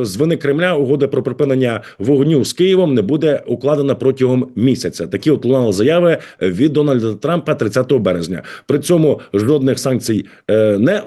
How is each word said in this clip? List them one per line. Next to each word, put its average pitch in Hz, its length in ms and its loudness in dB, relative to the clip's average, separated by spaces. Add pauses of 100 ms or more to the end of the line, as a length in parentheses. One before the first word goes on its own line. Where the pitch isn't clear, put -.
е, 120 40 -2
з 92 100 -8
вини 160 220 0
Кремля 160 380 0
угода 139 320 0
про 123 160 -2
припинення 131 580 0 (180)
вогню 139 460 2
з - 80 -8
Києвом 185 400 2
не 117 80 2
буде 143 440 0
укладена 139 500 0
протягом 127 600 0
місяця. 98 520 -2
Такі 104 240 -2
от 120 140 0
лунали 120 280 2
заяви 120 220 2 (460)
від 98 320 0
Дональда 131 400 0
Трампа 156 420 -4
тридцятого 127 440 0
березня. 90 440 -2 (240)
При 143 120 0
цьому 156 420 2 (120)
жодних 131 460 0
санкцій, 113 460 -2 (240)
е, 107 280 2
не 170 300 2